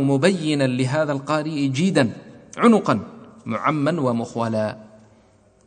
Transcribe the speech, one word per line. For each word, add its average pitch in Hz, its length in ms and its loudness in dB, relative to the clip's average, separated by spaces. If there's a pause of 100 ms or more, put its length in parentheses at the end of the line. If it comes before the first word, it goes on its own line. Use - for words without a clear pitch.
مبيناً 147 640 2
لهذا 131 440 -2
القارئ 147 560 -2
جيداً 143 460 2 (440)
عنقاً 190 420 4 (460)
معماً 143 560 -2
ومخولاً، 113 760 -2 (880)